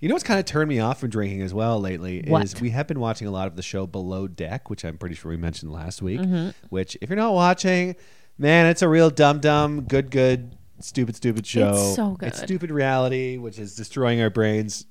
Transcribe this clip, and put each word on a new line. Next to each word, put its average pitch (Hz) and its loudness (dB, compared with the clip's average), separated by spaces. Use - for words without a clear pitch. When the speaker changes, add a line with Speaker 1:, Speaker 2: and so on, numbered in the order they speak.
Speaker 1:
You 156 -2
know 285 2
what's 370 -4
kinda 196 0
turned 151 -2
me 127 0
off 117 0
from 127 -4
drinking 101 -4
as 92 -4
well 110 0
lately 92 -6
Speaker 2:
What? 123 2
Speaker 1:
is 98 -6
we 120 -2
have 139 -2
been 147 -6
watching 113 -4
a 101 -6
lot 95 -4
of 80 -10
the 92 -10
show 95 -6
Below 95 -6
Deck, 90 -8
which 98 -10
I'm 82 -8
pretty 87 -8
sure 82 -10
we 85 -4
mentioned 80 -6
last 80 -10
week, 98 -4
Speaker 2:
Mm-hmm. 180 -2
Speaker 1:
which 95 -4
if 120 -10
you're 190 -2
not 220 0
watching, 180 2
man, 165 6
it's 170 4
a 175 4
real 160 8
dumb, 147 6
dumb, 147 2
good, 135 0
good, 127 2
stupid, 113 -4
stupid 113 -2
show. 107 4
Speaker 2:
It's 101 2
so - -2
Speaker 1:
It's - -6
Speaker 2:
good. - -8
Speaker 1:
stupid 175 -4
reality, 131 0
which 113 -10
is 101 -12
destroying 120 0
our 110 4
brains. 107 0